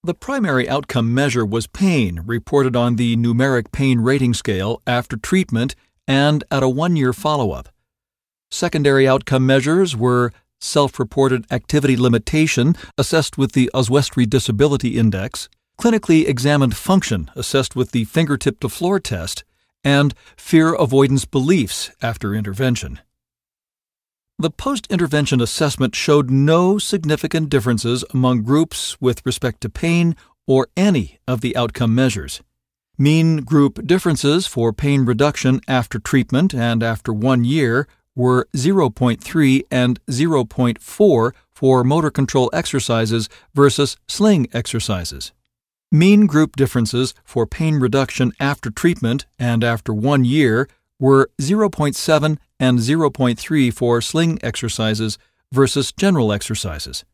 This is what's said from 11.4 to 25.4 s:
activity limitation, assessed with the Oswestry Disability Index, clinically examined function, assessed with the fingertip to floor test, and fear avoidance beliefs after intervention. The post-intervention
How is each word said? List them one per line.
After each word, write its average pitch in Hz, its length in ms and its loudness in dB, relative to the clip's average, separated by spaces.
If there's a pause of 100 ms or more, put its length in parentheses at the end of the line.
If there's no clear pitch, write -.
activity 135 460 0
limitation, 127 760 2 (240)
assessed - 400 -2
with 135 140 -2
the 127 200 2
Oswestry 127 540 0
Disability 127 720 0
Index, 104 500 -2 (300)
clinically 214 480 2
examined 135 500 0
function, 113 580 -2
assessed 131 400 -4
with 123 160 -2
the 117 140 -2
fingertip 147 540 -2
to 120 100 -6
floor 185 300 -2
test, - 440 -10 (400)
and 139 300 2 (240)
fear 160 360 4
avoidance 135 520 2
beliefs 139 640 -2 (120)
after 107 340 -6
intervention. 104 680 -4 (1400)
The - 140 -4
post-intervention 156 920 -2